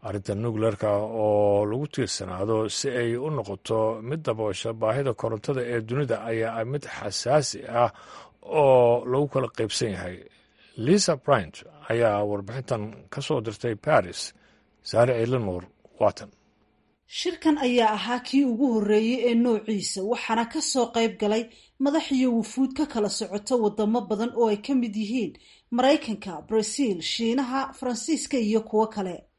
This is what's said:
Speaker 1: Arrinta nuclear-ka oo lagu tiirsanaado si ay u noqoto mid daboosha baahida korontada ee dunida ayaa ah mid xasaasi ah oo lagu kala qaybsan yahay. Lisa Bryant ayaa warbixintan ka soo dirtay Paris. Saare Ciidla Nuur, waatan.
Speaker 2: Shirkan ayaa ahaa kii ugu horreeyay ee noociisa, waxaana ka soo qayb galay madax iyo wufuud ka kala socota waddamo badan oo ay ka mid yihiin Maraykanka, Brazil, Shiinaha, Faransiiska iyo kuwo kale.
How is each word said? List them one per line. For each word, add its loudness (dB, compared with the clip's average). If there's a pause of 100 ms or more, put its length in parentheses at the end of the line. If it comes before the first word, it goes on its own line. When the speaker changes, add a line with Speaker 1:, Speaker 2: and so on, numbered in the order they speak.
Speaker 1:
Arrinta -6
nuclear-ka -2
oo 2
lagu -4
tiirsanaado -2
si -4
ay -2
u -4
noqoto -2
mid -6
daboosha -2
baahida 0
korontada -4
ee -2
dunida -2
ayaa -4
ah -4
mid -6
xasaasi -2
ah 2 (560)
oo 6
lagu 2
kala -2
qaybsan -4
yahay. -10 (600)
Lisa 4
Bryant 2 (340)
ayaa 4
warbixintan -4 (280)
ka -10
soo -2
dirtay -4
Paris. 0 (680)
Saare 4
Ciidla 0
Nuur, -4 (340)
waatan. 0 (800)
Speaker 2:
Shirkan 0
ayaa 4
ahaa -4
kii 2
ugu 2
horreeyay 2
ee 4
noociisa, 0
waxaana 0
ka -6
soo 0
qayb 0
galay 0 (380)
madax 0
iyo 4 (100)
wufuud 0
ka 0
kala -2
socota -4
waddamo 2
badan -2
oo 4
ay 0
ka -2
mid -2
yihiin -2 (400)
Maraykanka, 0
Brazil, 0
Shiinaha, -2
Faransiiska -2
iyo 2
kuwo 2
kale. -8 (140)